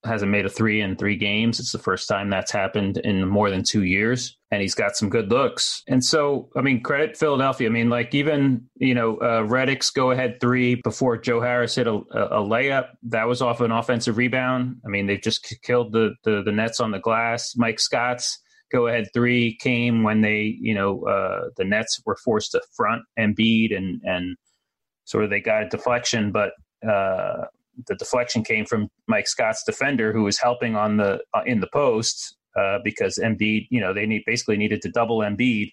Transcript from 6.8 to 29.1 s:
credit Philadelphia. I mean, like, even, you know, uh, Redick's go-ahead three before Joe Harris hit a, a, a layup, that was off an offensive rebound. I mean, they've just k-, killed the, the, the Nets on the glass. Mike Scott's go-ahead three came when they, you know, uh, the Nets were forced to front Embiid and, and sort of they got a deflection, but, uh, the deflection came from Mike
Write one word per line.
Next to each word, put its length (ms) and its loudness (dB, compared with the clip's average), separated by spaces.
credit 340 -2
Philadelphia. 500 2
I 40 0
mean, 180 2
like, 240 0
even, 640 2
you 180 2
know, 240 2
uh, 240 2
Redick's 480 0
go-ahead 500 0
three 360 2
before 420 0
Joe 240 0
Harris 340 0
hit 120 2
a, 80 2
a, 300 -2
a 220 0
layup, 420 0
that 180 0
was 140 0
off 180 0
an 120 2
offensive 460 0
rebound. 680 0
I 40 -10
mean, 180 -2
they've 120 0
just 240 -2
k-, 200 -14
killed 280 0
the, 220 2
the, 200 2
the 100 0
Nets 260 -2
on 120 0
the 80 -4
glass. 580 -2
Mike 220 2
Scott's 600 -2
go-ahead 420 2
three 440 2
came 460 2
when 180 4
they, 380 2
you 140 -2
know, 320 0
uh, 520 -2
the 60 0
Nets 420 -2
were 180 -2
forced 280 0
to 100 -2
front 280 -2
Embiid 560 2
and, 280 -4
and 340 -4
sort 180 -2
of 60 0
they 100 0
got 240 0
a 60 -8
deflection, 640 -2
but, 200 0
uh, 580 0
the 80 -4
deflection 480 -2
came 220 -2
from 240 -2
Mike 200 0